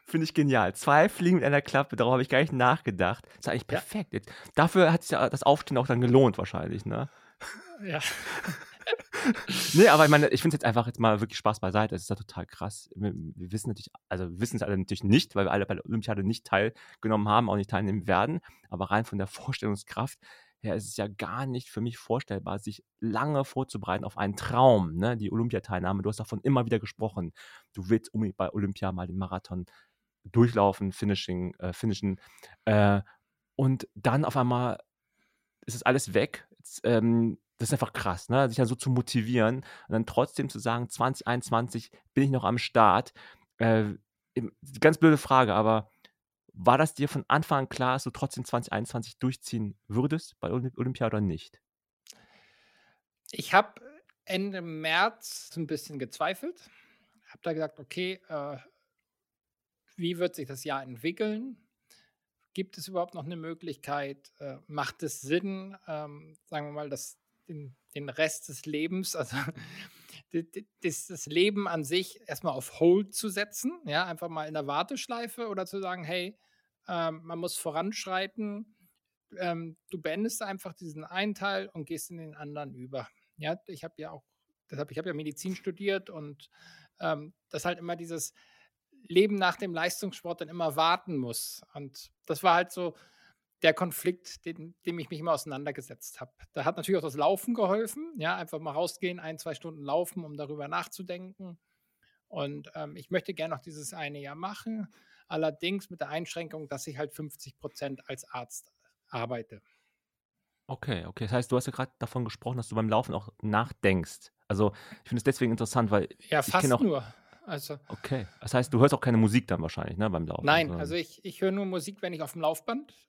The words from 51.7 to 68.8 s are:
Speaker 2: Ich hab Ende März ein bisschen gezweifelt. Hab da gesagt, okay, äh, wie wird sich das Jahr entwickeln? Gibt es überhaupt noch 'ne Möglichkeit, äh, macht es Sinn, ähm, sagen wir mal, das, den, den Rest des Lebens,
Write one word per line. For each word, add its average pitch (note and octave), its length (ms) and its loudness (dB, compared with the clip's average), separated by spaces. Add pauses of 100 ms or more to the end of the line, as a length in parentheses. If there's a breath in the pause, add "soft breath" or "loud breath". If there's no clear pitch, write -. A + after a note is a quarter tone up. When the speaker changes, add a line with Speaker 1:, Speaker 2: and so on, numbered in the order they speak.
Speaker 2:
Ich - 220 -4
hab - 260 4 (460)
Ende F#3+ 360 -4
März E3+ 920 -2
ein E3 120 -2
bisschen D3+ 300 -6
gezweifelt. F#3 720 -6 (600 soft breath)
Hab - 120 -20
da E3 120 -6
gesagt, D#3 260 -6
okay, F#3 480 -8
äh, C#3+ 300 -8 (1400)
wie F3 220 -4
wird F3 180 -2
sich D3 120 -10
das C3+ 180 -12
Jahr C3+ 180 -4
entwickeln? G#3+ 760 -6 (960 soft breath)
Gibt F#3+ 240 -8
es E3 100 -12
überhaupt F3+ 260 -6
noch D#3 100 -10
'ne F3 120 -10
Möglichkeit, D3 1000 -10
äh, C3+ 180 -12 (100)
macht D3 360 -6
es D3 180 -8
Sinn, F#3+ 560 -4 (100)
ähm, D3+ 500 -12 (100)
sagen D3 200 -8
wir D3 60 -12
mal, D3+ 160 -10
das, - 300 -12 (300)
den, D3 280 -16 (180)
den C#3+ 140 -10
Rest D#3 400 -2
des C#3+ 160 -14
Lebens, E3 500 -4